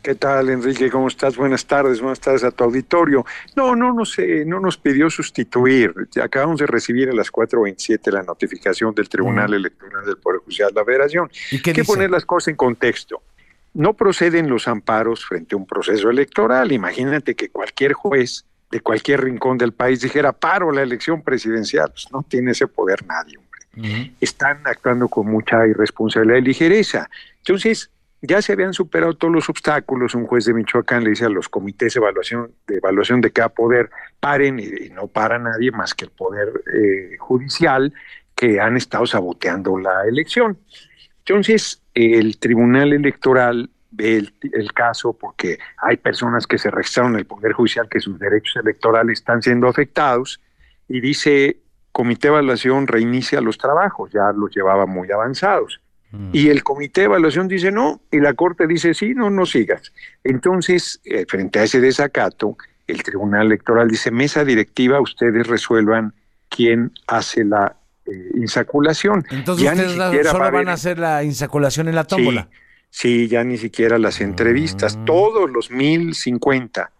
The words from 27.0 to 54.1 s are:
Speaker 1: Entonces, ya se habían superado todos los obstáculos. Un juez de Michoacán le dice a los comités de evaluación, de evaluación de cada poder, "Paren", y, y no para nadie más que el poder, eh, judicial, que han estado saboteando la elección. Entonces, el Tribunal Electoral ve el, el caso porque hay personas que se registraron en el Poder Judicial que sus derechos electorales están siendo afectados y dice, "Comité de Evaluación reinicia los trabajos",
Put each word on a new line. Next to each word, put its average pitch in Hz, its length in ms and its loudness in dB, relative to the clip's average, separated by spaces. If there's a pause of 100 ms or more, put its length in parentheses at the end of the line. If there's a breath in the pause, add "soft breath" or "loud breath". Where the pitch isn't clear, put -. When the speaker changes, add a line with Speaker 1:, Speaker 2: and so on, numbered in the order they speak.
Speaker 1:
Entonces, 202 500 -2 (320)
ya 185 200 2
se 208 100 -2
habían 190 220 0
superado 165 420 0
todos 165 180 0
los 160 160 0
obstáculos. 131 640 -2
Un 120 140 -2
juez 120 160 2
de 117 100 2
Michoacán 117 520 0
le 107 60 2
dice 104 120 -2
a 113 60 0
los 92 180 -2
comités 101 460 -4
de 127 80 0
evaluación, 107 500 -2 (160)
de 101 80 -4
evaluación 98 460 2
de 110 100 2
cada 117 160 0
poder, 117 420 2 (300 loud breath)
"Paren", 139 400 0
y, 104 60 -10
y 104 240 -12
no 101 180 -12
para 110 320 -2
nadie 120 320 -2
más 110 220 -8
que - 100 -10
el - 80 -18
poder, 101 380 -6 (260)
eh, 95 420 0
judicial, 135 760 0 (420 loud breath)
que 107 240 2
han 113 160 0
estado 120 320 -2
saboteando 95 720 -4
la 95 260 -2
elección. 165 520 0 (680 soft breath)
Entonces, 208 560 0 (120)
el 113 460 4
Tribunal 120 540 4
Electoral 131 760 2 (220)
ve 110 260 0
el, 101 160 -4 (200)
el 107 200 -4
caso 117 400 -2
porque - 440 -8 (200 loud breath)
hay - 200 0
personas 120 500 -2
que 110 100 0
se 107 140 -2
registraron 123 420 0
en 104 60 0
el - 60 -6
Poder 107 280 -4
Judicial 117 360 0
que 104 100 -2
sus 95 200 -8
derechos 101 380 -2
electorales 113 600 0
están 117 220 -2
siendo 123 260 2
afectados 131 720 0 (480)
y 127 140 -6
dice, 143 560 2 (340)
"Comité 120 360 0
de 147 60 6
Evaluación 135 540 2
reinicia 123 540 0
los 113 160 -2
trabajos", 151 540 -2